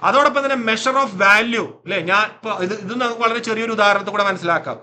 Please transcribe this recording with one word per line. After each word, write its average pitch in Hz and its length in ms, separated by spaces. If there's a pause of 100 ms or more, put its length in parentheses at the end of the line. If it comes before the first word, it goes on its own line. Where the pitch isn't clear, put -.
അതോടൊപ്പം 277 500
തന്നെ 226 220
measure 262 220
of 269 120
value, 202 580
അല്ലെ? 180 340
ഞാൻ 190 220
ഇപ്പൊ 214 280
ഇത്, 190 240
ഇത് 208 260
നമുക്ക് 233 200
വളരെ 226 180
ചെറിയൊരു 226 340
ഉദാഹരണത്തിൽ 202 380
കൂടെ 202 140
മനസ്സിലാക്കാം. 170 580